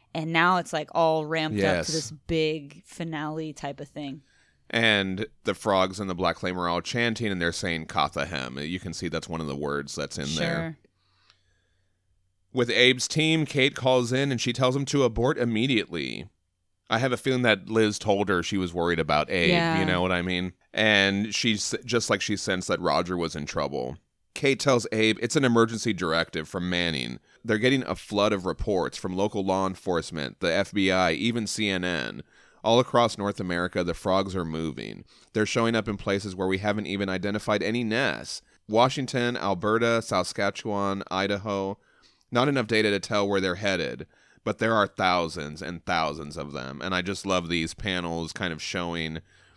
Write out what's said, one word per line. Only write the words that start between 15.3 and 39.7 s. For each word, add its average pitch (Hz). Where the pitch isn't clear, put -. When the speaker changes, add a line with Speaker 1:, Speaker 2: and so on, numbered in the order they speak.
Speaker 2:
immediately. 107
I 113
have 131
a 120
feeling 131
that 101
Liz 110
told 101
her 90
she 98
was 90
worried 87
about 76
Abe, 87
Speaker 1:
Yeah. 85
Speaker 2:
you 95
know 90
what 92
I 90
mean? 90
And 101
she's 113
just 117
like 101
she 104
sensed 92
that 87
Roger 87
was 82
in 73
trouble. 69
Kate 139
tells 123
Abe 110
it's 113
an 147
emergency 113
directive 82
from 90
Manning. 78
They're 110
getting 127
a 95
flood 104
of 92
reports 87
from 92
local 101
law 95
enforcement, 82
the 85
F 95
B 95
I, 92
even 113
C 107
N 92
N. 67
All 117
across 117
North 101
America, 90
the 87
frogs 95
are 90
moving. 64
They're 107
showing 117
up 107
in 104
places 98
where 95
we 95
haven't 104
even 98
identified 101
any 113
nests. 110
Washington, 123
Alberta, 110